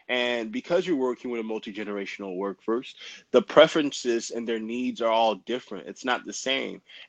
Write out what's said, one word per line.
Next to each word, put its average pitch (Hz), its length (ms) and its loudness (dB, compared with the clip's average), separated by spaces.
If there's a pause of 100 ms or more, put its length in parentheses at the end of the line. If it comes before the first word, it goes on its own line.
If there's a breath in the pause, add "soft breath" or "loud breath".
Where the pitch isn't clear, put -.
(100)
And 120 400 0
because 165 360 0
you're 175 100 2
working 127 340 -2
with 117 100 -2
a 110 40 -6
multi-generational 104 920 -6
workforce, 101 580 -4 (360 loud breath)
the 123 100 8
preferences 139 920 4
and 117 160 -6
their 113 120 -2
needs 117 420 -4
are 113 100 2
all 110 260 4
different. 104 500 -8
It's 98 180 -14
not 123 220 -2
the 101 60 -8
same. 120 500 -4 (260 loud breath)